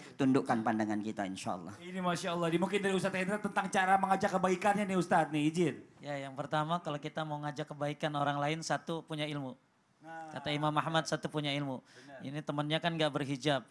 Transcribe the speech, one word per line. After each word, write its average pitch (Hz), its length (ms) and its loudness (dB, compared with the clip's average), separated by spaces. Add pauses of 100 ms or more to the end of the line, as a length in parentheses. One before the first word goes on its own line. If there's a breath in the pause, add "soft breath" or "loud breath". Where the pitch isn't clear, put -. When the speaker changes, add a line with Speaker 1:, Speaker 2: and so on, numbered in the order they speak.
(200 loud breath)
Speaker 1:
tundukkan 131 400 4
pandangan 110 400 0
kita 104 240 -4
insya 95 320 -6
Allah. 90 240 -10
Speaker 2:
Ini 185 240 -6
Masya 175 320 0
Allah, 170 160 0
di, 170 80 4
mungkin 190 240 0
dari 196 80 2
Ustadz 190 240 0
Hendra 196 240 0
tentang 196 320 -2
cara 190 240 4
mengajak 190 320 2
kebaikannya 185 560 4
nih 190 160 2
Ustadz 165 320 4
nih, 151 160 2
izin. 160 260 2 (300)
Speaker 3:
Ya, 143 160 -6
yang 135 160 -10
pertama 151 480 0
kalau 147 160 -4
kita 151 240 -6
mau 147 160 -6
ngajak 147 240 -4
kebaikan 147 480 -4
orang 143 240 0
lain, 147 240 0
satu 160 400 -2
punya 151 240 -6
ilmu. 143 320 -6 (480)
Speaker 2:
Nah. 160 240 -12
Speaker 3:
Kata 147 240 -6
Imam 151 240 2
Ahmad, 160 320 0
satu 151 240 -4
punya 147 240 -2
ilmu. 139 240 -4
Speaker 2:
Benar. - 480 -16
Speaker 3:
Ini 147 160 -6
temannya 147 320 0
kan 170 160 0
nggak 156 160 2
berhijab, 135 640 0